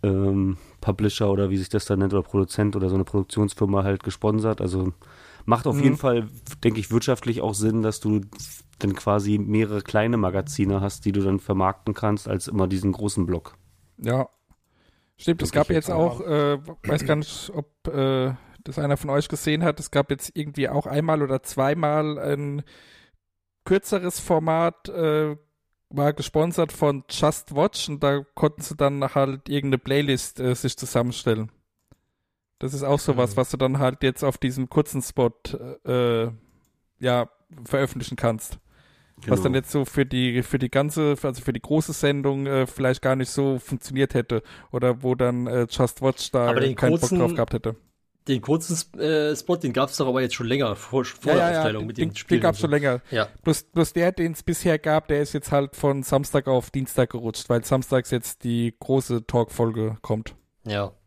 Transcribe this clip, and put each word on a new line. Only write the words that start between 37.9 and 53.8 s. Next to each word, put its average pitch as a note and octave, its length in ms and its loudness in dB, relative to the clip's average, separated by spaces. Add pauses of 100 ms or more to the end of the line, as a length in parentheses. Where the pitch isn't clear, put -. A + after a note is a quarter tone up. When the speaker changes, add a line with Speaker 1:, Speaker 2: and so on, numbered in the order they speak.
Speaker 2:
kannst. - 420 -2 (580)
Was - 240 0
dann C3+ 120 2
Speaker 1:
Genau. - 20 0
Speaker 2:
jetzt C3 160 -2
so C#3 140 0
für C#3 200 0
die, B2+ 380 0
für C3+ 160 -2
die B2+ 100 -2
ganze, D3 520 2
also C3+ 200 -4
für C#3 120 -2
die B2 80 -4
große D#3 320 0
Sendung, C#3 540 0
äh, C3+ 200 2
vielleicht B2+ 340 0
gar C3 140 2
nicht C3 140 -2
so C3+ 300 0
funktioniert C3+ 540 -2
hätte. A#2 300 0 (280)
Oder B2 320 0
wo B2+ 120 2
dann, B2 320 0
äh, A#2+ 220 0
Just - 320 0
Watch - 300 0
da A#2+ 180 2
Speaker 3:
Aber A#2+ 100 2
den C3 160 0
Speaker 2:
keinen B2+ 160 4
Bock E3 80 2
Speaker 3:
kurzen, F3 200 2
Speaker 2:
drauf E3+ 140 2
gehabt A#2+ 200 0
hätte. A2+ 220 -4 (520)
Speaker 3:
den C3 140 0
kurzen E3 320 0
Sp-, - 260 -6
äh, D3+ 360 0
Spot, - 200 -2
den D3+ 160 -2
gab's C3 260 0
doch C3+ 100 2
aber B2+ 140 2
jetzt B2 140 -2
schon A#2+ 120 -4
länger, A#2+ 280 0
vor, B2+ 300 -2
vor - 260 -2
Speaker 2:
Ja, - 20 6
Speaker 3:
der F3 120 4
Speaker 2:
ja, E3+ 60 2
ja, E3 80 0
Speaker 3:
Aufteilung G#2+ 240 -2
Speaker 2:
den, A2 40 -6
Speaker 3:
mit A2+ 100 -8
Speaker 2:
den, D#3+ 120 0
Speaker 3:
dem - 60 -10
Spiel - 220 0
Speaker 2:
den A2+ 40 2
gab's E3 160 2
Speaker 3:
und - 40 -4
so. - 20 -
Speaker 2:
schon D3+ 80 2
länger. C#3 300 2 (100)
Speaker 3:
Ja. A2 160 0 (160)
Speaker 2:
Bloß, D#3+ 200 2
bloß - 300 0